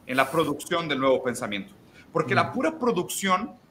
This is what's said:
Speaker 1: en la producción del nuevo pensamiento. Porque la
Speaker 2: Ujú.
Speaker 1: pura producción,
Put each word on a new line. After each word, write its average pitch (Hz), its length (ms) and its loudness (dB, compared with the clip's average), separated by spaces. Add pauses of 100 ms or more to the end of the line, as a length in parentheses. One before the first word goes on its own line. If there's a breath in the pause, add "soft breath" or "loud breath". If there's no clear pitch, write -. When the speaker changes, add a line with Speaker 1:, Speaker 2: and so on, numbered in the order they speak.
Speaker 1:
en 127 100 -4
la 131 140 4
producción 160 580 0
del 139 120 -2
nuevo 131 220 4
pensamiento. 110 500 -6 (400 soft breath)
Porque 170 220 0
la 170 140 2
Speaker 2:
Ujú. - 40 -10
Speaker 1:
pura 320 260 -2
producción, 190 760 0 (140)